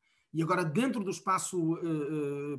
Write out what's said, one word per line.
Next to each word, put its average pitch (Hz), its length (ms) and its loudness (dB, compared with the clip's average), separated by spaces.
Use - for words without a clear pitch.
e 156 100 0
agora 180 220 2
dentro 202 400 2
do 190 60 -2
espaço, 175 640 0
eh, - 40 -10
eh, - 40 -6